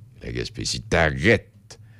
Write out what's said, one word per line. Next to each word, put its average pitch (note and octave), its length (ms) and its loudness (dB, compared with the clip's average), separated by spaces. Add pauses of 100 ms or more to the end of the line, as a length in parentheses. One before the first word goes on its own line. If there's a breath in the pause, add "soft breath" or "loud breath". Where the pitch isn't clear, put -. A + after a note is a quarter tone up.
(240)
la - 80 -10
Gaspésie. A#1+ 500 -6
T'arrêtes. E2 720 2 (480 soft breath)